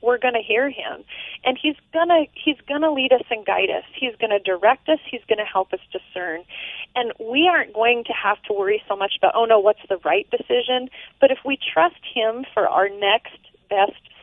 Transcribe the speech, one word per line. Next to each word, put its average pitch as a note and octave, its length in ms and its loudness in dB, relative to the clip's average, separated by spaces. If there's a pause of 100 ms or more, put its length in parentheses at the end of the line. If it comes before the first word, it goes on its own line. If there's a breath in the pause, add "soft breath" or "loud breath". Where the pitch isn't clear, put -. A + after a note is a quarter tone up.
we're A#3+ 180 2
gonna A#3+ 280 0
hear B3+ 240 0
Him. - 320 -12 (420 loud breath)
And B3+ 160 0
He's D4+ 140 -2 (180)
gonna, E4 420 4
He's - 240 -2 (100)
gonna D4+ 240 0
lead C4 200 2
us A#3+ 180 2
and A3 140 -6
guide F#3+ 260 0
us. E3 120 -4 (160)
He's B3 220 -4
gonna G#3 180 0
direct G3 500 0
us. D#4 120 2 (100)
He's A#3+ 180 -10
gonna G#3 220 -2
help F#3+ 220 -2
us F#3 80 -6 (100)
discern. F3+ 540 -10 (500 loud breath)
And A#3+ 240 -2
we C4 300 2
aren't B3 260 0
going A#3 300 2
to - 80 -8
have G#3 300 -2
to - 100 -6
worry G3+ 360 0
so G#3 60 -2
much G3 240 -4
about, - 160 2
"Oh A#3 100 2
no, A3+ 140 6
what's G#3 300 2
the F#3+ 160 -2
right E3+ 260 0
decision?" B3 580 -2 (320 loud breath)
But C4 120 8
if B3+ 120 -4
we C#4 140 -4 (140)
trust E4 280 2 (140)
Him A#3 300 -2 (100)
for - 140 2
our F#3+ 200 2
next G3+ 500 -2 (300)
best - 340 0 (200)